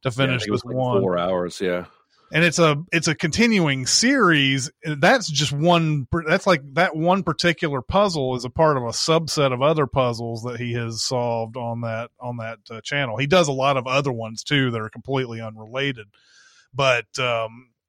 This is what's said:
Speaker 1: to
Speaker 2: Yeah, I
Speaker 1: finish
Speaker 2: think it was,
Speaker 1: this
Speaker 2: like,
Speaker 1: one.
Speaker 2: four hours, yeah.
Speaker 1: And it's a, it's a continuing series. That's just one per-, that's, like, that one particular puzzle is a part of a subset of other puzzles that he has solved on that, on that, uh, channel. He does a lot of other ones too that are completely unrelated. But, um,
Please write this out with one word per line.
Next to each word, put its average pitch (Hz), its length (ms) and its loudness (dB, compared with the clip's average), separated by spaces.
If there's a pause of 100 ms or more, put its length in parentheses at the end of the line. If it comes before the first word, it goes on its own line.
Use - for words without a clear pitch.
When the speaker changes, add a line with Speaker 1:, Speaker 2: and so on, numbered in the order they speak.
Speaker 1:
to 135 80 -2
Speaker 2:
Yeah, - 0 -
I 113 60 -6
Speaker 1:
finish 127 260 0
Speaker 2:
think 107 60 -6
it 104 60 -2
was, - 80 0
Speaker 1:
this - 40 -16
Speaker 2:
like, 123 100 -8
Speaker 1:
one. 127 260 2
Speaker 2:
four 90 180 0
hours, 87 420 -2
yeah. 90 240 -2 (440)
Speaker 1:
And 156 140 2
it's 170 160 2
a, 156 320 4
it's 170 160 0
a 156 80 2
continuing 170 720 2
series. 156 840 2 (140)
That's 160 480 2
just 143 220 -2
one 156 580 2
per-, 170 160 -2
that's, 180 180 2
like, 175 140 4 (140)
that 165 200 2
one 175 300 2
particular 160 580 -2
puzzle 165 540 0
is 120 80 -6
a 123 60 -6
part 151 260 4
of 127 80 -2
a 117 40 -4
subset 147 680 0
of 120 80 -2
other 151 260 2
puzzles 117 560 -2
that 120 160 -8
he 120 140 -6
has 113 280 -6
solved 117 540 -4
on 117 260 -6
that, 113 380 -6
on 123 160 -10
that, 113 220 -10 (120)
uh, 110 120 -14
channel. 139 340 -4
He 135 120 0
does 170 200 4
a 143 60 -2
lot 135 240 2
of 123 100 -4
other 139 240 0
ones 113 320 -8
too 135 280 0
that 113 100 -4
are 110 80 -8
completely 123 500 -6
unrelated. 113 680 -6 (680)
But, 127 320 2 (120)
um, 120 520 -4 (200)